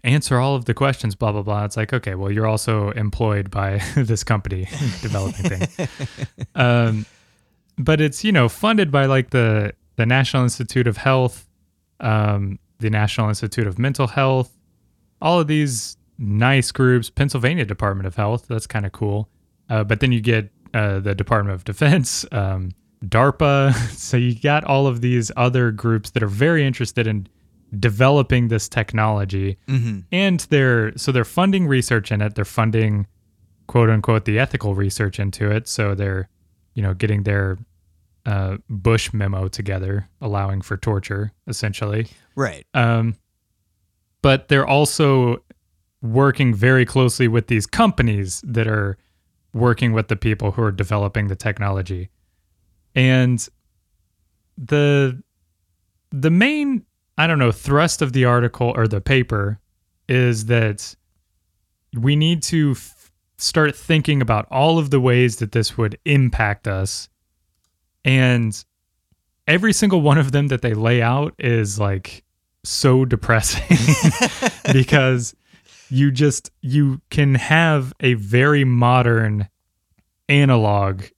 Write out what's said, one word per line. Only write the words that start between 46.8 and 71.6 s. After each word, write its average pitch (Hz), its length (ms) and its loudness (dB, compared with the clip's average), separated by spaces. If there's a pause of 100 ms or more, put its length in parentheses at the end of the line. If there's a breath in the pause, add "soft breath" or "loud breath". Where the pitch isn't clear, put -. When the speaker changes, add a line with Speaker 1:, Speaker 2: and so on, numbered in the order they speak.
Speaker 1:
closely 127 420 2
with 113 200 0
these 110 180 0
companies 107 800 0
that 117 220 -2
are 104 300 -2 (560)
working 120 400 2
with 110 160 0
the 107 80 -2
people 107 360 -2
who 117 100 -2
are 104 100 0
developing 101 560 -2
the 95 80 -6
technology. 95 720 -6 (880)
And 127 500 2 (1120)
the, 143 640 0 (880)
the 143 200 0
main, 269 540 2 (340)
I 156 80 2
don't 165 120 0
know, 123 140 4
thrust 147 500 0
of 131 100 -2
the 127 120 2
article 120 520 0
or 113 120 2
the 104 120 -2
paper 107 600 0 (480)
is 123 380 0
that 113 480 -2 (1040)
we 135 200 2
need 160 280 2
to 151 280 0
f-, - 380 -12 (280)
start 151 380 0
thinking 151 460 0
about 110 280 0
all 156 280 2
of 147 120 -2
the 135 100 4
ways 123 360 4
that 110 160 -6
this - 240 -2
would 107 280 -2
impact 120 640 0
us. 95 400 -6 (960)
And 127 600 2 (800)
every 180 260 2
single 190 300 2
one 147 160 4
of 135 140 0
them 143 160 2
that 131 140 -2
they 117 120 0
lay 113 280 2
out 131 360 -2
is, 110 400 0